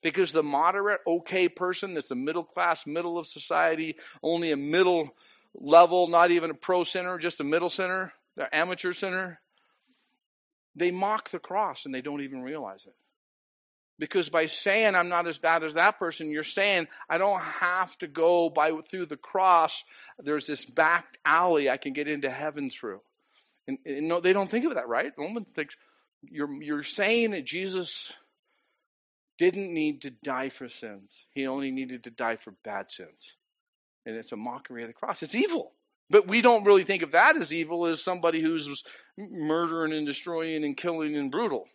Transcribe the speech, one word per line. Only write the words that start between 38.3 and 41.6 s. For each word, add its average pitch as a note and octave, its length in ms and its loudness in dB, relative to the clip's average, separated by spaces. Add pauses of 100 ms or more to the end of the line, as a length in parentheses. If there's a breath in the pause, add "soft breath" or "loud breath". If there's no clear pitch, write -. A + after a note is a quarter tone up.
who's D#3 420 -2 (360 loud breath)
murdering E3 760 -2
and D3+ 140 -4
destroying D#3+ 580 -4
and C#3+ 120 -4
killing D#3+ 380 -4
and C#3+ 160 -2
brutal. D3 440 -2